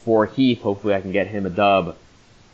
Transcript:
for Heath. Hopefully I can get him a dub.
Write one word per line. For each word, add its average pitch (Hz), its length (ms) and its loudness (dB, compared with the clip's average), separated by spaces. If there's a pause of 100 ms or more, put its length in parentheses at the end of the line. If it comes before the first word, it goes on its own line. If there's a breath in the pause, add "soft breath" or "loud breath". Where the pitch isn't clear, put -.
for 110 260 2
Heath. 127 360 0
Hopefully 101 320 -2
I 95 60 -2
can 92 120 -8
get 95 160 -2
him 101 180 -6
a 92 40 -6
dub. 95 460 0 (580)